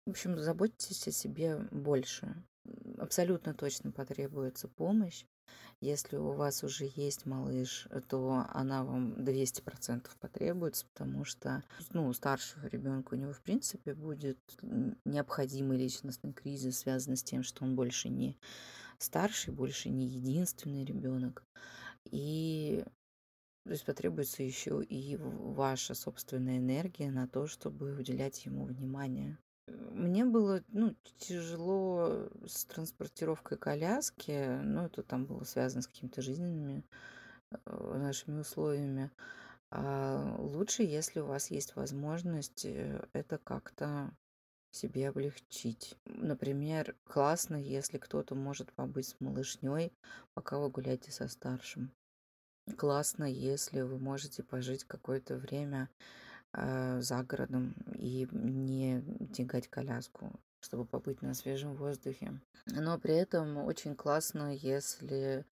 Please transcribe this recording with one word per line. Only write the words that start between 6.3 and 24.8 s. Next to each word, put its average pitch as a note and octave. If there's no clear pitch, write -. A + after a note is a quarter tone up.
вас C#3+
уже C#3
есть C#3+
малыш, C3
то C3
она C3+
вам B2+
двести C3+
процентов -
потребуется, E3+
потому C#3
что, C3+
ну, D#3+
у B2
старшего C#3
ребенка C3+
у -
него, C#3
в -
принципе, -
будет D3
н-, -
необходимый C#3
личностный C3
кризис, B2+
связанный C3
с -
тем, B2+
что -
он C3
больше B2
не C3
старший, F3
больше C3+
не C3
единственный C3+
ребенок. C3
И, D#3
то -
есть D3+
потребуется D3
еще D3